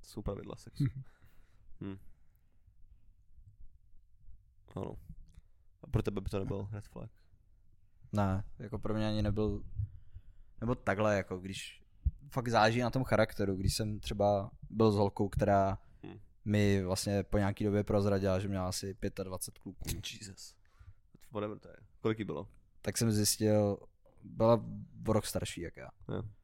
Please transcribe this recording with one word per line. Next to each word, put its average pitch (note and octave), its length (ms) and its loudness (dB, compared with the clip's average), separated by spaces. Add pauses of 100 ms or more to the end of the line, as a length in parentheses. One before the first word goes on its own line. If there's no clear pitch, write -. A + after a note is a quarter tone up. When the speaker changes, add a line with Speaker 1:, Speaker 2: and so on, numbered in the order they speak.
Speaker 1:
to - 80 -20
jsou A2 140 -10
pravidla G2+ 340 -8
sexu. - 340 -6
Speaker 2:
<laughs> - 880 -18
Speaker 1:
Hm. G2 160 -8 (2750)
Ano. G2+ 200 -8 (880)
A - 80 -18
pro G#2+ 120 2
tebe G2+ 180 -2
by G2 80 -6
to G#2 100 -2
nebyl G2+ 340 -4
red G#2 160 -10
flag? A2+ 220 -14 (1000)
Speaker 2:
Ne, G2+ 320 2 (140)
jako G#2+ 200 -8
pro G#2+ 160 -2
mě G#2+ 140 0
ani G#2+ 140 0
nebyl, G#2 420 0 (960)
nebo A#2+ 140 0
takhle, G#2 420 2
jako F#2 220 -2
když, - 440 -10 (480)
fakt B2 180 -2
záleží A2+ 320 6
na A#2 100 2
tom C3 140 0
charakteru. G#2 520 2
Když F#2+ 200 2
jsem G#2+ 240 -4
třeba G2+ 500 2 (200)
byl A2 220 6
s G2+ 40 4
holkou, G2+ 320 2
která G2 500 4 (280)
Speaker 1:
Hm. F#2+ 120 -14 (260)
Speaker 2:
mi G2+ 380 4
vlastně F#2+ 400 0
po - 160 0
nějaký G2+ 260 0
době G2+ 200 2
prozradila, G2+ 540 2
že G2+ 100 -4
měla F#2+ 200 -2
asi F#2+ 260 -6
pětadvacet F#2+ 640 -8
kluků. - 300 -10 (240)
Speaker 1:
Jesus. - 420 -16 (800)
Whatever G#2 260 -6
to - 100 -20
je. E2+ 60 -20 (260)
Kolik A2 180 2
jí G#2+ 60 -4
bylo? D#2+ 240 -8 (340)
Speaker 2:
Tak - 160 -4
jsem A2+ 140 4
zjistil, G#2 680 4 (460)
byla A2+ 400 4 (440)
o A2 40 4
rok G#2+ 140 2
starší - 340 -6
jak E2 160 -8
já. B1+ 120 -12 (200)
Speaker 1:
Jo. G2+ 140 -4 (220)